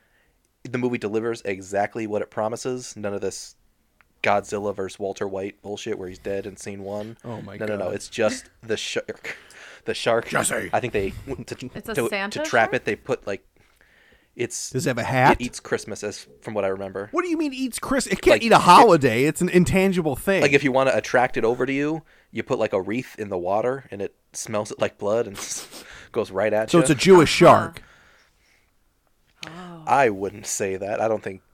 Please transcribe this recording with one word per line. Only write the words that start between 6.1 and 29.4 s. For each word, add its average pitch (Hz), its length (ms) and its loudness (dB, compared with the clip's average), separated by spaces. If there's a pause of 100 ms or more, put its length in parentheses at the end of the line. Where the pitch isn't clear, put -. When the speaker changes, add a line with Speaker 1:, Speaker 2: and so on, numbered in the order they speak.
Speaker 1:
dead 98 300 -6
in 92 100 -16
scene 101 260 -12
one. 104 400 -10
Speaker 2:
Oh 113 200 -12
my 101 140 -16
Speaker 1:
No, 107 100 -6
no, 104 100 -4
no. 95 80 -4
Speaker 2:
God. 90 100 -6
Speaker 1:
It's - 140 -10
just - 360 -2 (180)
the 110 140 -4
shark. - 600 -8 (480)
The 113 80 -4
shark. 113 360 0
Speaker 2:
Jesse. 110 440 -2
Speaker 1:
I 110 60 2
think 117 140 -8
they, 98 180 -2 (340)
to, 123 300 -12
Speaker 3:
It's 226 140 -14
a 220 40 -6
Speaker 1:
to, 117 160 -2
Speaker 3:
Santa 202 300 -6
Speaker 1:
to 302 60 -4
trap 117 240 2
Speaker 3:
shark? 117 40 -6
Speaker 1:
it, 123 120 -4
they 107 100 -2
put, - 320 -6
like, 101 180 -8 (920)
it's - 360 -8
Speaker 2:
Does 131 160 -4
it - 20 -2
have 120 80 -2
a 117 60 -4
hat? 127 360 4
Speaker 1:
it 123 60 -6
eats - 140 -10
Christmas, - 440 -6
as 104 240 -8 (140)
from 113 140 -8
what 101 100 0
I 95 40 2
remember. 98 420 -8
Speaker 2:
What 339 100 -2
do 359 80 -4
you 311 80 -2
mean 294 160 -2
eats 262 240 -6
Chris-, - 300 -2
it 190 160 -4
can't - 120 8
Speaker 1:
Like, 220 80 0
Speaker 2:
eat 226 80 4
a 190 40 8
Speaker 1:
it 147 60 8
Speaker 2:
holiday. 156 640 8
It's 156 160 0
an 180 80 0
intangible 180 640 2
thing. 190 260 0
Speaker 1:
Like, 139 120 2
if 139 100 4
you 135 80 2
wanna 131 240 4
attract 123 420 0
it 113 80 0
over 127 220 0
to 135 40 -2
you, 147 300 -2 (300)
you 110 100 -6
put, 127 160 -2
like, 107 160 -2
a 98 80 2
wreath 110 380 -6
in 104 100 -8
the 95 80 -4
water, 110 540 -2
and 101 100 -10
it - 140 -8 (180)
smells 107 380 -6
it - 80 -10
like - 180 -4
blood 107 300 -2
and 98 100 -14 (420)
<laughs> - 320 -20
goes 101 200 -4
right 101 200 0
at 107 200 0
Speaker 2:
So 170 80 6
Speaker 1:
you. - 20 6
Speaker 2:
it's 165 80 2
a 151 60 4
Jewish 165 480 8
Speaker 3:
Uh-huh. 156 100 12
Speaker 2:
shark. - 280 2 (1700)